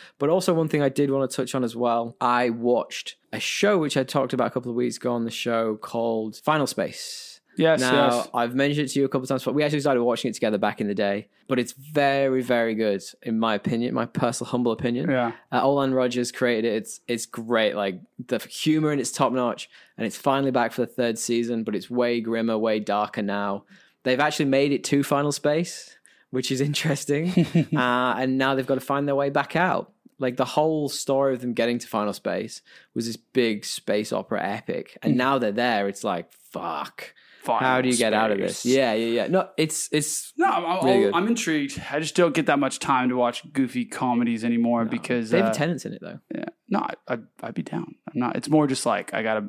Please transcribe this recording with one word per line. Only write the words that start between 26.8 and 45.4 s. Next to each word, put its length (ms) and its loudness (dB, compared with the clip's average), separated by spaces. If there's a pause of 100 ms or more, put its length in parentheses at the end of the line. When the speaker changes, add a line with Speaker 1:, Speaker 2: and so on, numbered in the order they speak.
Speaker 2:
<laughs> 240 2
Speaker 1:
Uh, 400 2
and 220 0
now 160 4
they've 120 0
gotta 140 2
find 260 0
their 100 0
way 120 2
back 280 0
out. 360 2 (260)
Like, 200 -2
the 80 2
whole 420 0
story 460 0
of 80 -6
them 100 -4
getting 280 0
to 60 -14
Final 280 -2
Space 480 -6 (320)
was 100 -2
this 140 -6
big 480 0
space 440 -2
opera 320 -4
epic. 600 -6
And 100 0
Speaker 2:
Mm. 60 2
Speaker 1:
now 200 2
they're 140 0
there. 340 0
It's 160 -6
like, 300 -4
fuck. 800 -10 (300)
Speaker 2:
Final 260 0
Speaker 1:
How 120 4
do 80 2
you 80 2
get 180 2
out 160 4
of 80 0
this? 200 -4
Speaker 2:
Space. 180 0
Speaker 1:
Yeah, 160 2
yeah, 140 0 (160)
yeah. 40 -2
No, 300 0
it's, 340 -2
it's 460 -2
Speaker 2:
No, 100 2
I'm, 180 0
I'm, 200 0
Speaker 1:
really 220 6
good. 80 0
Speaker 2:
I'm 120 2
intrigued. 640 -2
I 80 -2
just 160 -4
don't 180 4
get 140 0
that 140 4
much 180 0
time 300 2
to 80 0
watch 260 0 (100)
goofy 320 0
comedies 600 0
anymore 400 2
Speaker 1:
No. 80 -2
Speaker 2:
because, 380 -2
Speaker 1:
David 160 4